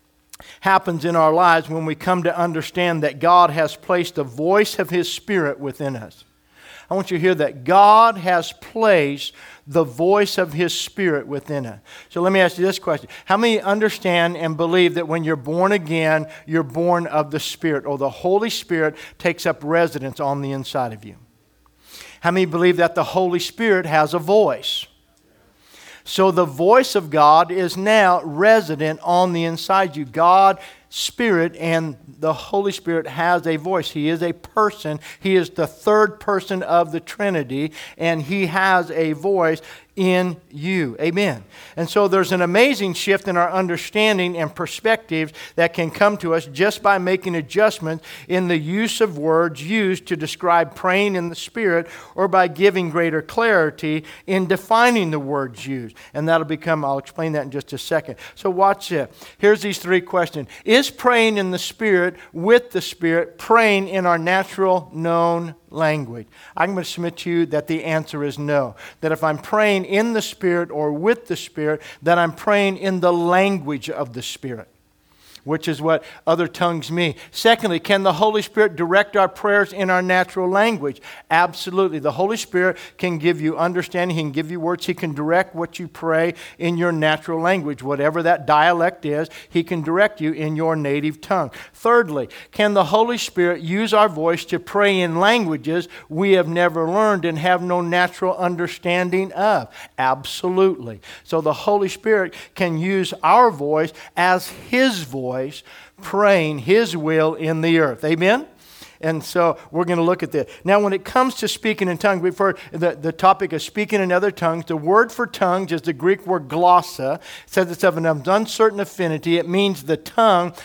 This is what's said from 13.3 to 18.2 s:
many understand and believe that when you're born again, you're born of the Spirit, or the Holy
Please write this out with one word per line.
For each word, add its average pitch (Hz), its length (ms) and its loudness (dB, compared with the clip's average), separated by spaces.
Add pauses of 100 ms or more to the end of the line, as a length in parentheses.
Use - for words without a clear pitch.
many 226 220 2
understand 185 800 0
and 160 180 -4
believe 170 380 2
that 165 140 -4
when 165 160 -4
you're 156 120 0
born 165 360 0
again, 156 560 0 (180)
you're 160 160 0
born 170 460 0
of 147 240 -2
the 151 80 -4
Spirit, 147 460 -4
or 143 120 -4
the 135 120 -2
Holy 196 420 0